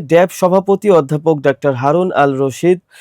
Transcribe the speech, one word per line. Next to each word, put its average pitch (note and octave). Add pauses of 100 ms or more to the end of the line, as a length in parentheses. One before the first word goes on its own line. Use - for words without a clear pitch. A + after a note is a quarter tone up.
ড্যাব E3
সভাপতি F#3+
অধ্যাপক D#3
ডাক্তার C#3
হারুন D3
আল C#3+
রশিদ C#3 (220)